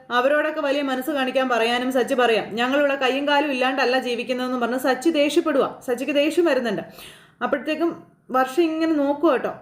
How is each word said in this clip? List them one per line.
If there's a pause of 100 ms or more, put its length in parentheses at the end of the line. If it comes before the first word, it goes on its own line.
(100)
അവരോടൊക്കെ
വലിയ
മനസ്സ്
കാണിക്കാൻ
പറയാനും
സച്ചി
പറയാം.
"ഞങ്ങളിവിടെ
കയ്യും
കാലും
ഇല്ലാണ്ടല്ല
ജീവിക്കുന്നതെന്ന്"
പറഞ്ഞ്
സച്ചി
ദേഷ്യപ്പെടുക.
സച്ചിക്ക്
ദേഷ്യം
വരുന്നുണ്ട്. (600)
അപ്പോഴത്തേക്കും (400)
വർഷ
ഇങ്ങനെ
നോക്കുക
കേട്ടോ.